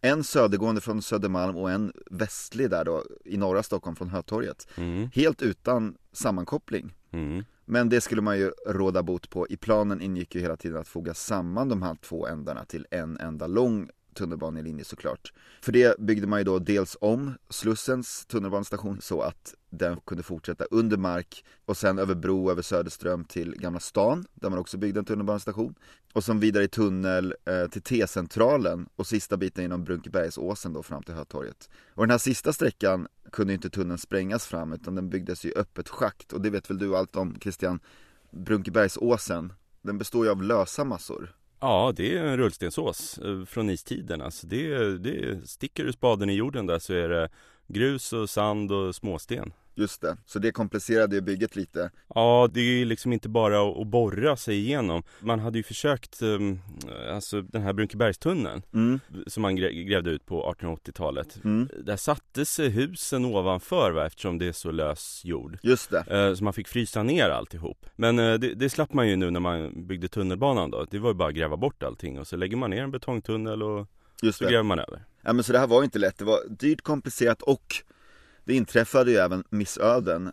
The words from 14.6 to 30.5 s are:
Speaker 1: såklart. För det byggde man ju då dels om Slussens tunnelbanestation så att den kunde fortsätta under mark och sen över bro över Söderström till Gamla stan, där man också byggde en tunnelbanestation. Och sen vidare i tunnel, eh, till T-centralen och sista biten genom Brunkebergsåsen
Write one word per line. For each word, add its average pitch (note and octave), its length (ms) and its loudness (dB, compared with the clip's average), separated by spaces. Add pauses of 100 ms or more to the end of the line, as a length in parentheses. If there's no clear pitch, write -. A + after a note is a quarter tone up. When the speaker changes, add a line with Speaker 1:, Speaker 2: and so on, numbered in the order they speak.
Speaker 1:
såklart. - 500 -10 (280)
För - 100 -2
det A#2 280 8
byggde G#2 280 2
man G#2 120 2
ju G2+ 40 2
då F#2+ 160 2
dels G2 420 0
om B2+ 320 0 (160)
Slussens A#2 760 -2
tunnelbanestation G2+ 760 -4
så D#2+ 200 -4
att - 320 -6 (160)
den F2 360 -2
kunde E2+ 180 -8
fortsätta E2+ 480 -6
under A2 260 4
mark F2+ 480 -4 (200)
och G2+ 120 -2
sen F#2+ 220 2
över F#2+ 160 2
bro F#2 360 2
över F2 100 0
Söderström F2 640 -2
till E2+ 300 -6
Gamla F2 240 -6
stan, C3+ 540 0
där - 160 -4
man F#2 100 -2
också F#2 180 -8
byggde G2+ 220 -2
en G2+ 60 -4
tunnelbanestation. G#2 680 -2 (380)
Och A2 100 0
sen A2+ 160 2
vidare G#2 240 4
i G2+ 40 2
tunnel, F#2 680 2 (100)
eh, F2+ 240 0
till G2 120 -10
T-centralen G#2 1120 2
och F#2+ 120 -6
sista G2+ 300 0
biten F#2 260 -2
genom F2 200 -4
Brunkebergsåsen F2 880 -4